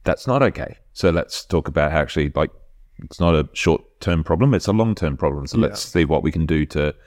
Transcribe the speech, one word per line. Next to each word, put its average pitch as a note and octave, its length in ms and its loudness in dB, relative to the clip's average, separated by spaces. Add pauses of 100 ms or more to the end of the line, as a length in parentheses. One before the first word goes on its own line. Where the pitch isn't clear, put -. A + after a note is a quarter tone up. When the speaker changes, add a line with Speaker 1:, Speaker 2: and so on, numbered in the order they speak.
Speaker 1:
that's - 240 -2
not C3 140 2
okay. - 340 -2 (160)
So F#2 180 2
let's - 340 -2
talk E2 220 -2
about D2+ 240 0
how D#2 80 0
actually, D2 380 0
like, D2+ 160 0 (460)
it's - 200 -18
not E2+ 160 4
a D2 180 2
short-term - 720 0
problem, A2+ 320 2
it's F#2 140 -2
a G2+ 40 2
long-term G#2 440 0
problem. C#2+ 320 -4
So - 80 -4
Speaker 2:
Yeah. D2+ 80 4
Speaker 1:
let's - 160 -4
see F2 240 0
what D2 180 0
we D#2 80 0
can D#2+ 160 -2
do D#2 200 2
to D2 280 -2 (120)